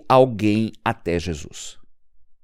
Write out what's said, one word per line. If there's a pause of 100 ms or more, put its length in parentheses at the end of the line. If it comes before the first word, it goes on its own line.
alguém (120)
até
Jesus. (680)